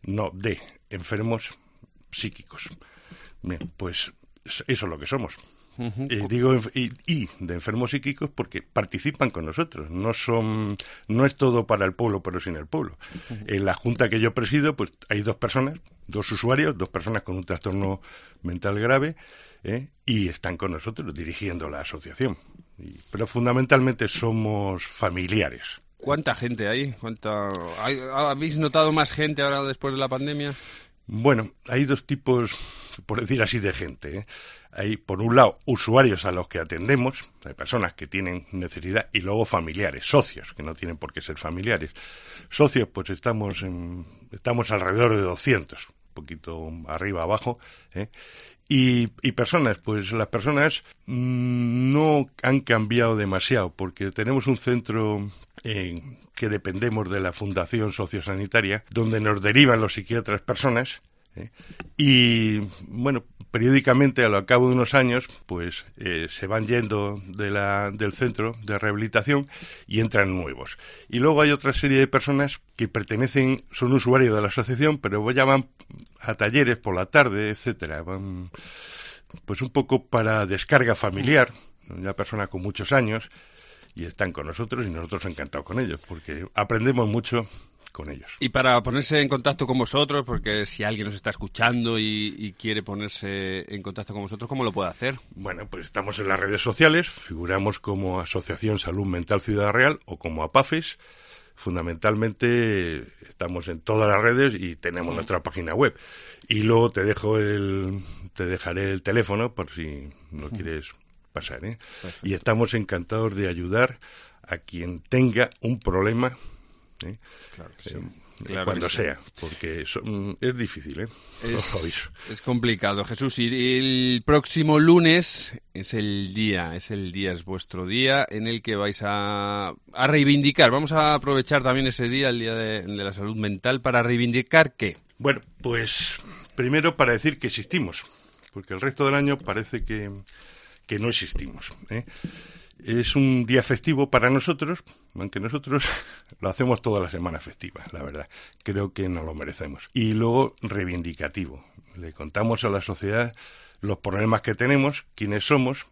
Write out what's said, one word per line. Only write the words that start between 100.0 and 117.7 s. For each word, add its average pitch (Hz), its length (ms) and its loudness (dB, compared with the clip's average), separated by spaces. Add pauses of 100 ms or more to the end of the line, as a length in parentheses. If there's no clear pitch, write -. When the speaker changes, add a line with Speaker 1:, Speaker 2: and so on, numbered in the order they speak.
Speaker 1:
o 87 120 -10
como 80 240 -6
apafes. 135 560 0 (840)
Fundamentalmente 104 1200 0 (260)
estamos 87 400 -8
en 82 120 -8
todas 110 280 2
las 104 140 6
redes 123 320 4
y 87 220 -8
tenemos 87 320 -6
Speaker 2:
Ujú. 82 80 -6
Speaker 1:
nuestra 82 260 -4
página 82 320 -6
web. 123 220 4 (520)
Y 107 140 0
luego 113 300 6
te 95 100 0
dejo 107 360 2
el, 98 640 0 (320)
te 92 120 -4
dejaré 90 460 -2
el 95 100 -4
teléfono 107 520 0
por 87 160 -8
si 73 380 -10 (220)
lo 76 160 -12
Speaker 2:
Ujú. 110 100 -10
Speaker 1:
quieres 80 360 -8 (400)
pasar, - 320 -10
¿eh? 110 140 -10 (240)
Speaker 2:
Perfecto. 90 260 -12
Speaker 1:
Y 98 60 0
estamos 110 400 2
encantados 107 600 -2
de 98 140 -2
ayudar 92 500 0 (440)
a - 160 -8
quien 87 420 -10
tenga 123 500 4 (100)
un 117 200 -2
problema, 113 560 2 (680)
¿eh? 101 120 -10 (400)
Speaker 2:
Claro - 200 -20